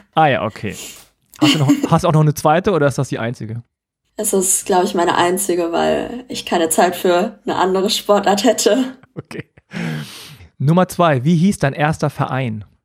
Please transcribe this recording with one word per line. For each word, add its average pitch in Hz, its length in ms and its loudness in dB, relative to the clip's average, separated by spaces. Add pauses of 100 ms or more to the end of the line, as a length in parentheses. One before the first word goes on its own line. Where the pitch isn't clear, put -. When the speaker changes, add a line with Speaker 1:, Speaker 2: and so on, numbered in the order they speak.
(140)
Speaker 1:
Ah 160 140 4
ja, 123 160 0
okay. 104 320 -8 (640)
Hast 294 160 4
du 156 40 0
noch, 143 200 4
<laughs> - 120 -2
hast - 120 4
du 170 40 0
auch 165 60 2
noch 156 80 4
eine 151 120 2
zweite 160 380 2
oder 147 160 2
ist 131 100 -2
das 135 120 -4
die 143 100 -6
einzige? 117 440 -8 (580)
Speaker 2:
Es 208 120 -2
ist, 185 320 0
glaub 180 180 2
ich, 202 120 -2
meine 175 200 0
einzige, 175 560 0
weil 160 560 -2
ich - 180 -10
keine 170 220 0
Zeit 180 300 0
für 180 480 0
eine 160 100 -4
andere 185 340 0
Sportart 202 540 0
hätte. 254 540 0 (180)
Speaker 1:
Okay. - 340 -14 (1080)
Nummer 170 320 2
zwei, 151 340 2
wie 170 140 4
hieß 190 220 2
dein 139 120 0
erster 151 380 -2
Verein? 127 560 -4 (200)